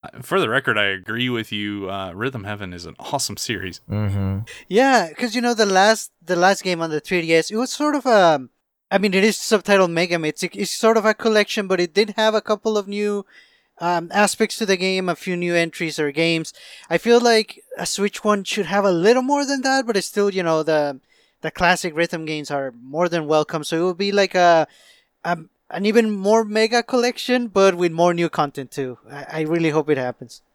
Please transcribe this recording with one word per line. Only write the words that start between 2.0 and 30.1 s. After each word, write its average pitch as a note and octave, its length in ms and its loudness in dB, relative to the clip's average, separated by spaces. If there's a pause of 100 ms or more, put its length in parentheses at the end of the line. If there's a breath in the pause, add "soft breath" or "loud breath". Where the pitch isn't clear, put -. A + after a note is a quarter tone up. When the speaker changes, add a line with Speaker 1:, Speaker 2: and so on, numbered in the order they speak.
Speaker 1:
Rhythm A2+ 300 -6
Heaven G2+ 280 -10
is F2 140 -14
an D#2+ 120 -16
awesome - 380 -6
series. F#2 540 -8
Speaker 2:
Mm-hmm. G2 480 -2 (280 loud breath)
Speaker 3:
Yeah, A3 460 2
'cause, A3+ 220 -6
you B3 80 -2
know, A#3+ 100 0
the A3 140 2
last, G3+ 440 4 (140)
the F3+ 120 0
last F#3 280 4
game F3+ 160 -2
on E3 80 -2
the D#3 120 -4
three F3+ 200 -2
D E3 140 2
S, D#3+ 160 4
it G#3 60 -6
was B3+ 140 -4
sort D4+ 260 -2
of C4+ 100 -4
a, E3 420 4 (420)
I F#3+ 60 0
mean, G3 160 4
it F#3+ 100 4
is G#3 140 2
subtitled F#3+ 540 2
Mega E3+ 280 0
Mix. D#3 240 -4
It, F#3 140 -8
it's G3+ 140 -4
sort A3+ 260 2
of G#3 80 0
a A3 80 4
collection, G#3+ 540 0
but F#3 140 0
it F3 120 -2
did G#3+ 240 0
have A3 180 2
a G#3+ 60 2
couple G#3+ 380 -2
of G3 100 -6
new, G3+ 380 -4 (520 soft breath)
um, F3 320 -2
aspects G#3 460 0
to A3+ 80 -4
the F#3+ 140 0
game, F#3+ 320 0
a D#3+ 60 0
few F3+ 200 -6
new F3 180 -2
entries E3 440 -2
or D3 140 0
games. E3 420 0 (340 loud breath)
I E3+ 80 0
feel A#3 240 4
like A3+ 420 0 (140)
a F#3 80 -6
Switch - 400 -4
one G#3 200 2
should G3+ 220 -4
have G3 200 0
a G3 40 4
little G#3 320 4
more C#4+ 220 0
than C#4 160 -4
that, C4+ 260 0
but A3 120 -2
it's - 80 -4
still, G3+ 240 0
you F#3 120 -4
know, D#3+ 200 0
the, D3 360 0 (440)
the E3 80 -6
classic F3 460 0
Rhythm E3+ 280 -2
games D3+ 280 -8
are C3+ 280 -4
more D3+ 280 -2
than D#3+ 180 -2
welcome. D3+ 380 0
So E3 120 -4
it D#3+ 60 0
will F3+ 120 0
be G3 180 -4
like G3 240 2
a, E3+ 320 6 (560 soft breath)
a, E3+ 140 -2 (320)
an G3 160 -4
even A3 260 2
more G#3 320 2
mega A3 400 0
collection, B3 640 -2
but G3 260 4
with F3 160 0
more E3+ 240 2
new E3+ 140 0
content C#3+ 420 -4
too. B2+ 280 -6 (120)
I, C#3+ 220 -14
I D#3+ 80 -6
really D#3+ 300 0
hope D3+ 200 -2
it C#3 80 2
happens. B2 440 -10 (120)